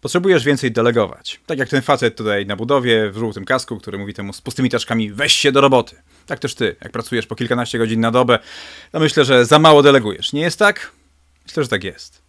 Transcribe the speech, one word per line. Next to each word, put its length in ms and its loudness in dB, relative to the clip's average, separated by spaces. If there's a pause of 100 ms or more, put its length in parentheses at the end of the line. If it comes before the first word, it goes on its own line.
Potrzebujesz 440 0
więcej 280 0
delegować. 720 -2
Tak 120 -8
jak 100 -4
ten 140 -2
facet 340 0
tutaj 300 -2
na 100 -6
budowie, 540 0
w 60 -14
żółtym 280 -8
kasku, 320 -4
który 220 -12
mówi 160 -12
temu 180 -10
z 80 -16
pustymi 300 -4
taczkami: 420 -4
„Weź 200 -2
się 200 2
do 80 4
roboty”. 360 2 (300)
Tak 120 -10
też 160 -8
ty, 260 -4
jak 120 -16
pracujesz 340 -6
po 80 -10
kilkanaście 440 -4
godzin 220 0
na 100 0
dobę, 280 2 (540)
to 80 -4
myślę, 240 2
że 220 4
za 120 6
mało 240 8
delegujesz. 500 2
Nie 80 -4
jest 180 -4
tak? 340 0 (540)
Myślę, 160 -6
że 60 -4
tak 160 -4
jest. 440 -14